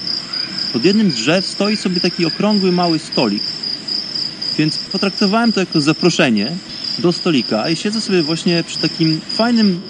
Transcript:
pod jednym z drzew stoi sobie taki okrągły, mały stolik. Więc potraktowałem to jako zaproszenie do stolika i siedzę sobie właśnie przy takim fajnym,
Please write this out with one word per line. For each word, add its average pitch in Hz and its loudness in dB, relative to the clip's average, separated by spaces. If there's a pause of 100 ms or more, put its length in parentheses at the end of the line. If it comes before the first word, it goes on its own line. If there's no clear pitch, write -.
(720)
pod 117 0
jednym 202 4
z 143 0
drzew 185 0
stoi 208 -2
sobie 180 -2
taki 175 0
okrągły, 190 2
mały 175 2
stolik. 110 0 (1160)
Więc 151 0
potraktowałem 208 0
to 196 0
jako 175 0
zaproszenie 147 2 (420)
do 165 4
stolika 135 0
i 165 0
siedzę 214 -2
sobie 185 2
właśnie 165 0
przy - -8
takim 160 0
fajnym, 220 2